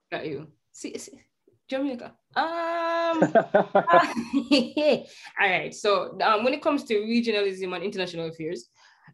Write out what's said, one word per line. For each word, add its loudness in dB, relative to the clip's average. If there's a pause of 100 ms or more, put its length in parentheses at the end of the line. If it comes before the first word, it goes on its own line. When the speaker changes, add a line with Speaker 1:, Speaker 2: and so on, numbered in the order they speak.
(120)
Speaker 1:
Got -8
you. -10 (240)
See, -12
see, -18 (480)
Jamaica. -6 (200)
Um, 0
Speaker 2:
<laughs> -
Speaker 1:
<laughs> 6
all 2 (340)
right. 0
So, 0
um, 4
when 2
it -4
comes 0
to -2
regionalism 0
and -6
international -6
affairs, -8 (440)